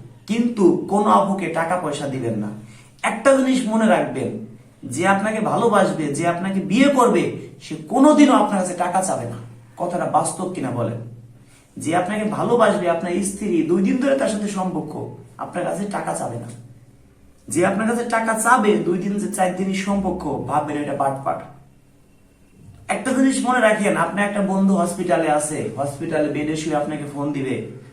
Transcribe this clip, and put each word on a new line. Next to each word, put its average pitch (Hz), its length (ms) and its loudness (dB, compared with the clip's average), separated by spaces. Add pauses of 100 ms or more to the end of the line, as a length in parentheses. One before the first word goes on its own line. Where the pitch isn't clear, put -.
(260)
কিন্তু 226 640 2
কোনো 208 200 2
আপুকে 196 360 2
টাকা 165 300 -2
পয়সা 147 320 -4
দিবেন 117 300 -4
না। 104 100 -6 (540)
একটা 240 340 2
জিনিস 262 320 2
মনে 220 180 2
রাখবেন, - 580 0 (400)
যে 139 240 -4
আপনাকে 214 320 0
ভালোবাসবে, 170 720 2
যে 170 120 -2
আপনাকে 190 340 -2
বিয়ে 214 280 4
করবে, 196 480 4 (240)
সে - 140 -10 (140)
কোনোদিনও 285 440 8
আপনার 202 280 2
কাছে 175 140 -4
টাকা 180 280 0
চাবে - 220 -2
না। - 120 -8 (400)
কথাটা 175 280 -4
বাস্তব - 500 -2
কিনা 135 160 -4
বলেন? 117 240 -4 (840)
যে 160 200 -2
আপনাকে 202 280 -2
ভালোবাসবে, 202 680 2
আপনার 175 220 -2 (120)
স্ত্রী, 180 380 -2
দুই 180 200 2
দিন 262 140 2
ধরে 269 220 2
তার 220 100 0
সাথে 208 200 -2
সম্পর্ক, 185 680 -6 (220)
আপনার - 260 -6
কাছে - 200 -4
টাকা - 300 -6
চাবে 117 220 -6
না। 117 100 -10 (1040)
যে 175 180 2
আপনার 214 240 0
কাছে 233 140 0
টাকা 226 300 0
চাবে, 214 420 4
দুই 175 220 0
দিন 202 200 -2
যে - 140 -6
চার 185 240 0
দিনই 190 180 -2
সম্পর্ক, 190 720 -2
ভাববেন 147 300 -2
এটা 139 180 -4
বাটপাট। 139 480 -2 (1500)
একটা 202 240 -2
জিনিস 269 340 2
মনে 247 140 2
রাখেন, 208 360 4
আপনি 185 260 0
একটা 202 200 0
বন্ধু 190 320 2
হসপিটালে 170 560 0
আছে, 151 460 -2
হসপিটালে 151 520 -2
বেডে 151 280 -2
শুয়ে 156 200 -2
আপনাকে 147 280 -4 (100)
ফোন 143 180 -4
দিবে 127 380 -4 (220)